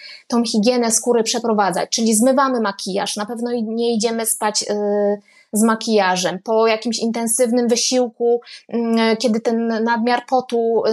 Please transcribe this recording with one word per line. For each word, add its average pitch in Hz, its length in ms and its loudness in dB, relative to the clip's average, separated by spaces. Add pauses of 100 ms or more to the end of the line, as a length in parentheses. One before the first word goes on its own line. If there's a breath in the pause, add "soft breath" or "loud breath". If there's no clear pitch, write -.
(280 loud breath)
tą 240 160 0
higienę 226 460 2
skóry 233 320 0
przeprowadzać. 208 680 0
Czyli 226 240 2
zmywamy 254 460 2
makijaż, 196 560 -4
na 208 100 -6
pewno 233 260 -6
nie 233 420 -2
idziemy 226 320 -2
spać, 214 420 -2
e, 208 60 -2 (800 soft breath)
z 214 100 2
makijażem, 196 840 2
po 220 220 2
jakimś 220 320 0
intensywnym 233 720 0
wysiłku, 240 720 0 (280 loud breath)
mm, 226 480 0
kiedy 220 240 0
ten 226 440 -2
nadmiar 233 420 0
potu 233 560 0 (100)